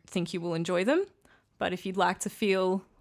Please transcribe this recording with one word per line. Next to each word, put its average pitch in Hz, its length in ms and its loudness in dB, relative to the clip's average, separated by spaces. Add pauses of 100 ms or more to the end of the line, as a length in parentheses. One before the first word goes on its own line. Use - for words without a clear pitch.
think 175 280 -4
you 175 80 -4
will 170 100 -4
enjoy 175 320 0
them. 330 220 2 (520)
But 180 140 0
if 180 140 -6
you'd 185 100 -4
like 185 240 2
to - 80 -4
feel 190 560 0 (160)